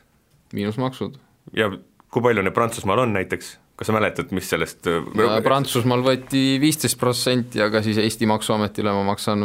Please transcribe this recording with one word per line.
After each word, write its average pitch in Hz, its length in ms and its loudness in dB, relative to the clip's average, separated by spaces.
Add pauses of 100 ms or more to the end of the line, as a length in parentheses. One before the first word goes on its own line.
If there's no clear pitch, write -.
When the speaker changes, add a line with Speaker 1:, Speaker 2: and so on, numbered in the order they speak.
(520)
Speaker 1:
Miinusmaksud. 107 640 -6 (360)
Speaker 2:
Ja 107 180 0 (400)
kui 123 120 0
palju 113 200 4
need 92 120 0
Prantsusmaal 113 440 0
on 123 140 0
näiteks? 92 440 -6 (200)
Kas - 100 -10
sa 110 60 0
mäletad, 98 400 0
mis 92 180 -4
sellest, 82 360 -4
äh, 85 140 2 (140)
Speaker 1:
Ja 107 260 2
Prantsusmaal 127 640 2
võeti 135 580 0
viisteist 151 380 0
protsenti, 123 640 0
aga 107 200 2
siis 107 140 0
Eesti 110 300 0
maksuametile 107 680 0
ma 101 120 0
maksan 104 400 -2